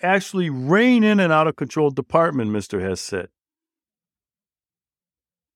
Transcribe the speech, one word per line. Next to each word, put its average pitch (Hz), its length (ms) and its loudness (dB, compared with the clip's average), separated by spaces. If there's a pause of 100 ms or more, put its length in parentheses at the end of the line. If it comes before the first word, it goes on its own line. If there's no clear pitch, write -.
actually 185 480 -2
rein 202 540 2
in 214 160 4
an 175 100 2
out-of-control 156 600 0
department," 139 600 -2
Mister 104 300 -6
Hess 92 200 -4
said. - 280 -10 (2250)